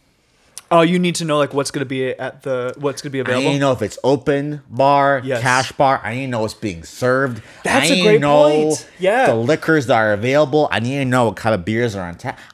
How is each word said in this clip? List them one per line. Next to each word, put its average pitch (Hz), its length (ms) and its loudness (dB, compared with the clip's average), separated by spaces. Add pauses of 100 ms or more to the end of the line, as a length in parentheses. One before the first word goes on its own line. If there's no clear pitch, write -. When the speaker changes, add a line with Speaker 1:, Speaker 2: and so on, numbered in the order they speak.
(720)
Speaker 1:
Oh, 170 100 6
you 175 180 2
need 180 180 -2
to 170 80 -6
know, 151 140 0
like, 139 160 -2
what's 139 160 -2
gonna 139 160 -6
be 131 240 -6
at 131 320 -10
the, 127 340 -6
what's 143 240 -6
gonna 143 120 -12
be 135 60 -6
Speaker 2:
I 127 40 -4
Speaker 1:
available? 127 280 -2
Speaker 2:
need 143 60 0
to 139 40 -2
know 139 120 2
if 110 100 -2
it's 98 200 -6
open 143 680 0
bar, 139 560 2
Speaker 1:
Yes. 127 160 -4
Speaker 2:
cash 127 320 2
bar. 135 300 2
I 110 120 -6
need 131 80 -6
to 135 60 -8
know 120 120 -4
what's 107 140 -4
being 85 280 -8
served. 127 580 -2 (220)
Speaker 1:
That's 135 260 0
Speaker 2:
I 175 40 2
Speaker 1:
a 180 40 2
Speaker 2:
need 180 60 0
Speaker 1:
great - 120 4
Speaker 2:
to 147 40 4
know 147 300 4 (220)
Speaker 1:
point. - 180 -6 (100)
Yeah. 214 280 2
Speaker 2:
the 127 100 2
liquors 147 500 0
that 127 100 2
are 107 160 2
available. 139 600 2
I 104 80 0
need 131 180 -4
to 139 60 -2
know 127 220 2
what 101 100 -2
kind 110 180 0
of 87 100 -4
beers 110 300 -2
are 92 140 -8
on 85 80 -12
tap. - 220 -12 (160)